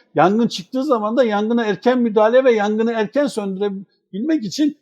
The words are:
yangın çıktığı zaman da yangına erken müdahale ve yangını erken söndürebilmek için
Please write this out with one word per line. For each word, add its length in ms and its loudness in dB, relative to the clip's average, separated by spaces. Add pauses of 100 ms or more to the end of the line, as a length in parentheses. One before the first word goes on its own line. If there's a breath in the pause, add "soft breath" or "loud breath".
(140 soft breath)
yangın 340 2
çıktığı 360 -8
zaman 320 -2
da 80 4
yangına 400 0
erken 340 0
müdahale 460 2
ve 80 4
yangını 400 0
erken 340 -2
söndürebilmek 1160 -6
için 380 -2